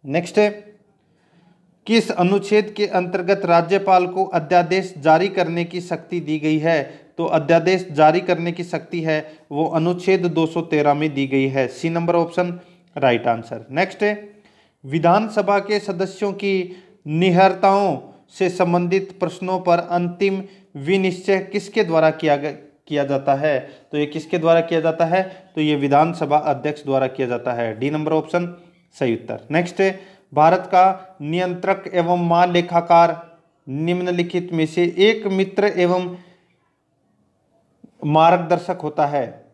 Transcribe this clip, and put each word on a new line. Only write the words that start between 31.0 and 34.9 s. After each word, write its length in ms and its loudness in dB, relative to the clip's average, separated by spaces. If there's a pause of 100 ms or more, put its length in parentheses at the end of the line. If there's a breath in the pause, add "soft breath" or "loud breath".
नियंत्रक 720 -4
एवं 340 0
महालेखाकार 1120 2 (300)
निम्नलिखित 840 -2
में 140 0
से 320 0